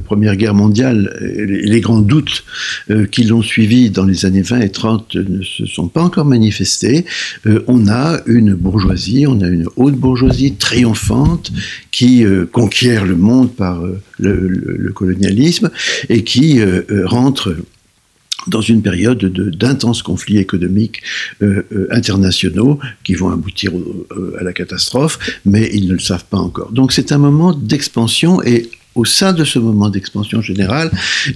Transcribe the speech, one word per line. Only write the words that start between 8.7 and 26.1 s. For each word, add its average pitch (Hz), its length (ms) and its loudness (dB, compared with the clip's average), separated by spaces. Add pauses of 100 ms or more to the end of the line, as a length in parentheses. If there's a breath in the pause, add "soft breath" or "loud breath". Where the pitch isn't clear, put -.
on 123 140 2
a 90 80 0
une 85 260 0
haute 139 220 2
bourgeoisie 127 580 2
triomphante 123 960 0 (400 loud breath)
qui, 123 340 4
euh, 95 220 2
conquiert 117 600 0
le 90 100 2
monde 117 360 4
par, 90 320 -4
euh, 92 160 -8 (200)
le, 95 260 0
le, 90 320 -4
le 98 140 -4
colonialisme 98 800 0 (380 loud breath)
et 110 140 2
qui, 135 380 4
euh, 92 220 2 (100)
euh, 92 160 0
rentre 120 480 0 (880)
dans 110 140 -2
une 107 220 2
période 104 340 0
de, 95 320 -2
d'intenses 117 540 -2
conflits 101 340 -2
économiques, 95 640 -2 (400 loud breath)
euh, 101 220 2 (100)
euh, 95 180 -2
internationaux 98 880 0 (240 loud breath)
qui 92 120 -2
vont 90 160 -2
aboutir 87 440 -6
au, 87 360 -8
euh, 92 280 -10
à - 40 -8
la 90 100 -4
catastrophe, - 920 -4
mais 104 260 4
ils 98 160 0
ne 92 60 0
le 85 40 -2
savent - 280 -4